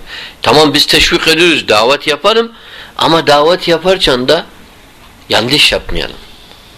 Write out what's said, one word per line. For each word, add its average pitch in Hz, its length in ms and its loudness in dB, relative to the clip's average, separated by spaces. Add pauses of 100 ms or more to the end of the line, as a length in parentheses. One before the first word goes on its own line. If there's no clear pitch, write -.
(420)
Tamam 143 320 2
biz 147 120 0
teşvik 165 420 0
ediyoruz, 160 400 0
davet 117 380 0
yaparım 220 460 0 (460)
ama 151 280 0
davet 156 420 2
yaparken 160 600 0
de 160 160 0 (840)
yanlış 117 440 0
yapmayalım. - 440 -4 (600)